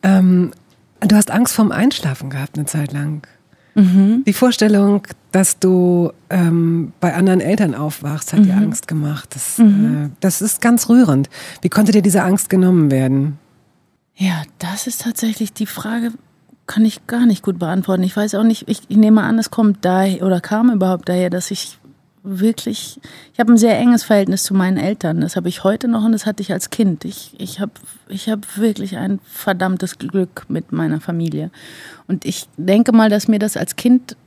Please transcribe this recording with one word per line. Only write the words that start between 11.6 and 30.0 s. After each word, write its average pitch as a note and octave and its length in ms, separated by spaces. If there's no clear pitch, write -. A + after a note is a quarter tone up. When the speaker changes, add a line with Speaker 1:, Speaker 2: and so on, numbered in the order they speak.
Speaker 1:
Wie F3+ 80
konnte G#3 240
dir G#3 80
diese F3+ 220
Angst C#4+ 260
genommen F3+ 420
werden? C3+ 460
Speaker 2:
Ja, F3+ 260
das F#3 280
ist A#3+ 140
tatsächlich A3+ 520
die G#3+ 140
Frage, A#3 440
kann - 180
ich - 220
gar A#3+ 180
nicht G#3 180
gut F3+ 160
beantworten. F#3 440
Ich F#3 140
weiß G#3+ 180
auch G#3 80
nicht, A3+ 240
ich, - 220
ich G#3 80
nehme G#3+ 260
an, A3+ 160
es A3 120
kommt G#3 340
daher F#3+ 400
oder F3+ 160
kam A3+ 300
überhaupt F#3 380
daher, F3+ 200
dass F3+ 220
ich - 260
wirklich, G#3 760
ich - 60
habe A3+ 120
ein A#3 60
sehr A3 220
enges A#3+ 240
Verhältnis F#3+ 400
zu - 100
meinen F#3 240
Eltern. E3+ 440
Das - 140
habe F3 140
ich - 140
heute A3 240
noch A3+ 180
und A3+ 60
das G#3+ 160
hatte G#3+ 160
ich F#3+ 100
als - 160
Kind. F#3+ 340
Ich, - 360
ich F#3+ 200
hab, G3+ 120
ich G3 200
hab G#3+ 300
wirklich G#3 360
ein F#3+ 300
verdammtes F#3 720
Glück F#3 500